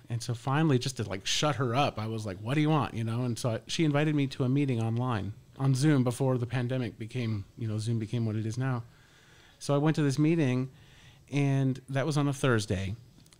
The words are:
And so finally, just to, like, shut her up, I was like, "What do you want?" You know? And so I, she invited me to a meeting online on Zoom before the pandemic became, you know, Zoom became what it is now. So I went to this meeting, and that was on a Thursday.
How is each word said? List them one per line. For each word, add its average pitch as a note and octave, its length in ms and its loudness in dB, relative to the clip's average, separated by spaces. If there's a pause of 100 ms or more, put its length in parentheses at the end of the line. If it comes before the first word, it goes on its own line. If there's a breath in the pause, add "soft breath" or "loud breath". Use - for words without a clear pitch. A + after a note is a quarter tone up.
And A#2+ 140 -4
so B2 100 -4
finally, C3+ 460 2
just - 180 -6
to, A2 60 -4
like, G2 240 -6
shut - 300 0
her B2 180 0
up, C3+ 240 2
I G#2+ 80 -4
was A2+ 180 -6
like, F#2+ 140 -8
"What A#2+ 160 -4
do D#3 60 4
you D3+ 100 4
want?" C#3+ 240 2
You A2+ 80 -2
know? A2+ 200 -2
And A#2+ 140 -2
so B2 140 -2
I, A2+ 160 -2
she - 160 0
invited D3+ 320 2
me C#3+ 120 2
to C#3 180 -2
a B2 40 2
meeting C3+ 320 2
online A2+ 520 -2 (260)
on C3+ 160 4
Zoom C#3 280 4
before B2+ 340 0
the A#2+ 100 -2
pandemic B2 500 -4
became, A2 480 -4 (120)
you A#2 100 -6
know, G#2+ 100 -2
Zoom A2+ 220 -2
became A2+ 260 -2
what G#2+ 100 -2
it A2 100 -4
is A2 120 -6
now. B2+ 260 -2 (760 loud breath)
So C#3+ 160 0
I - 20 4
went D3+ 200 2
to D#3+ 60 2
this C#3 140 2
meeting, C#3+ 520 2 (600 loud breath)
and C#3 480 2 (100)
that C3+ 160 0
was D3+ 120 0
on C#3+ 100 2
a C#3+ 60 0
Thursday. G#2+ 640 0 (440)